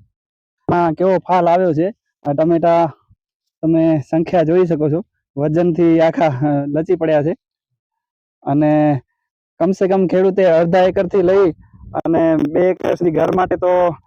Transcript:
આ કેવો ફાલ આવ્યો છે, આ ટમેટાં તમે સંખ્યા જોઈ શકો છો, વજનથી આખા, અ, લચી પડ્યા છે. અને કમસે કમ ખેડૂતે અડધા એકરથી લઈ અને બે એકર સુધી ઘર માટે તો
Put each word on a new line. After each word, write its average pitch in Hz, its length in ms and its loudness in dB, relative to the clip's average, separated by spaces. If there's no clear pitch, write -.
આ 170 180 0
કેવો 180 280 0
ફાલ 175 300 0
આવ્યો 175 240 2
છે, 170 200 -2
આ 147 60 -2
ટમેટાં 170 560 2
તમે 160 380 2
સંખ્યા 165 320 0
જોઈ 175 240 2
શકો 156 240 -2
છો, 170 140 -4
વજનથી 165 640 0
આખા, 160 260 0
અ, 143 400 -2
લચી 165 300 -2
પડ્યા 156 260 0
છે. 170 120 -2
અને 151 600 0
કમસે 185 300 -2
કમ 190 180 0
ખેડૂતે 185 380 0
અડધા 170 340 2
એકરથી 185 440 0
લઈ 185 300 2
અને 311 320 0
બે 180 240 -2
એકર 180 340 -2
સુધી 175 160 -2
ઘર 165 260 0
માટે 180 200 -2
તો 180 320 0